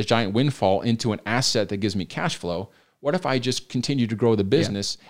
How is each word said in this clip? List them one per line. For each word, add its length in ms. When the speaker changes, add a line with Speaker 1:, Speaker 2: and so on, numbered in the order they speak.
Speaker 1:
giant 300
windfall 480
into 320
an 140
asset 420
that 100
gives 160
me 120
cash 300
flow, 340
what 140
if 120
I 120
just 300
continue 380
to 80
grow 200
the 100
Speaker 2:
Yeah. 40
Speaker 1:
business? 480